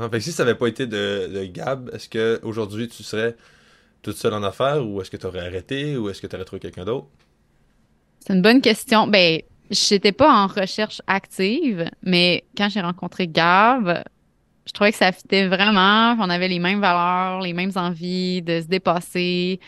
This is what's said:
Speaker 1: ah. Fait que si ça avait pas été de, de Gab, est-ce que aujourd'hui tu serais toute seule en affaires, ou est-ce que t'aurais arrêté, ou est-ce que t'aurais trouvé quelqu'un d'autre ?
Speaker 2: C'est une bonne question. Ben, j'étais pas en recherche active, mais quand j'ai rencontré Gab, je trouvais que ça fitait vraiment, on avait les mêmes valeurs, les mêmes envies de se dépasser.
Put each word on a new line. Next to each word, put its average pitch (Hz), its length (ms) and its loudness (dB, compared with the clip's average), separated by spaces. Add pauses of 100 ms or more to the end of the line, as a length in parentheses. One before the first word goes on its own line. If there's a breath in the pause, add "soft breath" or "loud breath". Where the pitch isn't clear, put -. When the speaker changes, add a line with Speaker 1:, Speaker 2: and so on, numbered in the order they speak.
Speaker 1:
ah. 117 80 -6
Fait 113 80 -2
que 107 60 -6
si 165 80 -6
ça - 100 -2
avait 120 120 4
pas 123 140 -2
été 127 180 -4
de, 101 460 -4
de 98 140 -6
Gab, 123 480 -8
est-ce - 140 -14
que 113 340 -2
aujourd'hui 110 460 -6
tu - 140 -18
serais 113 340 -4 (680 soft breath)
toute 104 140 -8
seule 107 180 -2
en 104 80 -4
affaires, 131 440 -2
ou 101 140 -8
est-ce 95 100 -10
que 104 60 -14
t'aurais 92 300 -8
arrêté, 135 500 -6
ou 107 140 -4
est-ce 95 100 -12
que 101 60 -14
t'aurais 92 180 -10
trouvé 95 160 -14
quelqu'un 90 240 -12
d'autre ? 131 220 -6 (1120)
Speaker 2:
C'est - 140 -4
une 185 80 4
bonne 233 180 8
question. 220 460 2
Ben, 175 340 4 (300)
j'étais 202 420 2
pas 285 200 6
en 202 160 4
recherche 202 580 -4
active, 196 840 -2 (140)
mais 180 420 2 (120)
quand 202 120 0
j'ai 208 120 -4
rencontré 175 480 -4
Gab, 180 760 4 (600)
je - 60 -16
trouvais 208 180 2
que - 80 -4
ça 185 140 4
fitait 196 340 0
vraiment, 208 720 4
on 190 100 -2
avait 180 200 0
les 180 100 -2
mêmes 185 220 0
valeurs, 180 600 0
les 180 120 -6
mêmes 180 240 -4
envies 180 640 -4
de 165 180 -2
se 160 60 -8
dépasser. 180 1000 -2